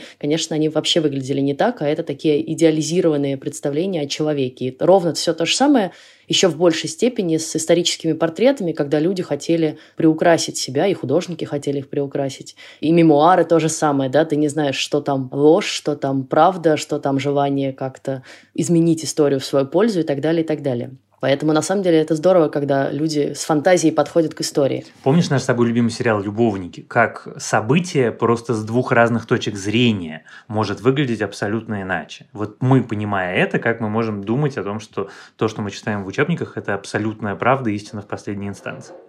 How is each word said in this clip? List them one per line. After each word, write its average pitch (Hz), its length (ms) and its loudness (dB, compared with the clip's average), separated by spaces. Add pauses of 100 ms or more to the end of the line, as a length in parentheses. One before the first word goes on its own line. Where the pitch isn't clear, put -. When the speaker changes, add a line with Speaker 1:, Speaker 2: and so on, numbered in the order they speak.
(200)
Speaker 1:
конечно, 160 340 -2
они 156 140 2
вообще 156 320 0
выглядели 139 400 -2
не 139 140 0
так, 220 260 -2
а 147 80 0
это 156 140 -2
такие 151 500 -2
идеализированные 156 880 2
представления 151 640 -4
о 143 40 -2
человеке. 139 600 -4
И 127 120 -8
ровно 170 360 4
все - 180 -2
то 165 140 -2
же - 100 -2
самое 254 360 2 (360)
еще 302 200 4
в 147 80 0
большей 165 320 2
степени 202 480 0
с 160 200 -6
историческими 170 560 0
портретами, 170 600 0
когда 147 280 -2
люди 180 220 0
хотели 156 560 -2 (180)
приукрасить 160 600 2
себя, 143 300 -2
и 185 80 0
художники 160 500 -4
хотели 139 340 -4
их 135 100 -8
приукрасить. 139 680 -6 (240)
И 160 120 2
мемуары 165 520 6
то 165 140 4
же 156 100 2
самое, 139 400 0
да, 143 160 2
ты 156 120 -2
не 151 120 2
знаешь, 139 280 -2
что - 240 -2
там 135 320 -2
ложь, 151 340 4
что - 300 -4
там 135 280 -2
правда, 160 520 4
что 147 240 -6
там 139 180 0
желание 139 540 0
как-то 135 500 -8 (320)
изменить 165 500 2
историю 143 360 0
в - 40 -8
свою 139 220 0
пользу 190 340 0
и - 40 -2
так 139 160 -4
далее, 165 220 0
и 160 40 -4
так 147 160 -4
далее. 123 300 -4 (280)
Поэтому, 135 320 0
на 151 100 2
самом 190 220 -2
деле, 160 160 4
это 160 160 0
здорово, 165 320 4
когда 143 420 0
люди 147 420 -2
с - 120 -10
фантазией 160 500 4
подходят 156 400 2
к - 60 -10
истории. 135 440 -2 (200)
Speaker 2:
Помнишь 160 260 4
наш 135 120 2
с - 20 -12
тобой 120 240 2
любимый 117 220 2
сериал 113 300 0
«Любовники»? 101 600 -2
Как - 480 -2 (100)
событие 127 720 0
просто 117 440 -2
с 107 100 -4
двух 120 260 -2
разных 117 360 2
точек 113 280 -2
зрения 101 720 0 (240)
может 104 320 -4
выглядеть 123 420 0
абсолютно 107 600 -6
иначе. 90 500 -8
Вот 104 260 -8
мы, 127 240 4
понимая 101 540 -4
это, 190 240 -2
как 117 180 -2
мы 110 100 -4
можем 107 360 -4
думать 131 340 -2
о 92 60 -6
том, 104 160 -6
что - 300 -10 (260)
то, 113 100 0
что 107 160 -6
мы 101 80 -6
читаем 104 320 -6
в 95 60 -8
учебниках, - 480 -4
это 104 180 -4
абсолютная 107 600 -4
правда 117 340 0
и 101 60 -2
истина 104 260 -12
в - 60 -20
последней 101 400 -8
инстанции. - 440 -12 (160)